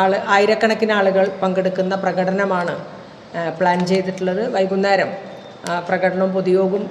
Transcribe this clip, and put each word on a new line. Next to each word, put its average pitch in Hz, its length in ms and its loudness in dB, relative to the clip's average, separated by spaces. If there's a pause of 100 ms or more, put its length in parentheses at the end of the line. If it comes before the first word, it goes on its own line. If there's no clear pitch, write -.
ആള്, 196 240 2
ആയിരക്കണക്കിന് 214 680 2
ആളുകൾ 190 380 4 (120)
പങ്കെടുക്കുന്ന 185 520 0
പ്രകടനമാണ്, 185 880 -2 (520)
ആ, 165 140 -2
പ്ലാൻ 180 360 2
ചെയ്തിട്ടുള്ളത്. 185 680 -2
വൈകുന്നേരം, 190 560 2 (640)
ആ, 175 100 -2
പ്രകടനവും 185 520 0
പൊതുയോഗവും 190 580 0